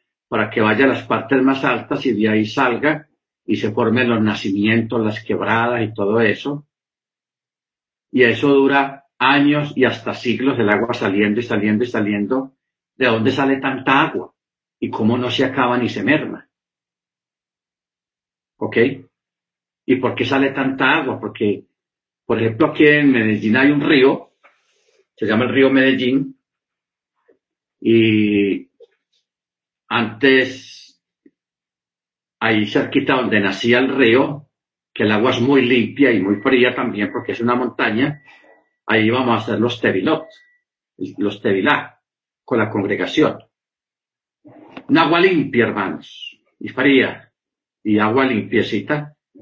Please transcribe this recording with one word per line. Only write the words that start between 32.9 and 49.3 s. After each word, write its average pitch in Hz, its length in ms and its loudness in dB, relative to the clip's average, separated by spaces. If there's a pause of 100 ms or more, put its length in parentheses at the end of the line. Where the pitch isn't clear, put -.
donde 110 260 0
nacía 117 380 0
el 131 140 0
río, 131 500 2 (500)
que - 100 -4
el 107 80 2
agua 107 200 0
es 110 100 -2
muy 131 220 4
limpia 120 500 2
y 95 80 0
muy 101 160 0
fría 123 360 2
también, 104 380 -4
porque 107 220 -8
es 117 80 -8
una 120 120 0
montaña, 123 720 -2 (600)
ahí 110 220 2
íbamos 120 280 0
a 110 80 -4
hacer 107 160 -4
los - 220 -2
tevilot, 104 420 0 (920)
los 104 240 -4
tevilá, 101 580 -2 (460)
con 120 140 -2
la 104 100 0
congregación. 104 720 -2 (1500)
Un 143 100 2
agua 170 220 2
limpia, 156 460 2
hermanos, 98 720 -8 (200)
y 104 100 -12
fría, 135 640 0 (500)
y 107 160 2
agua 117 260 2
limpiecita. 113 920 -4 (240)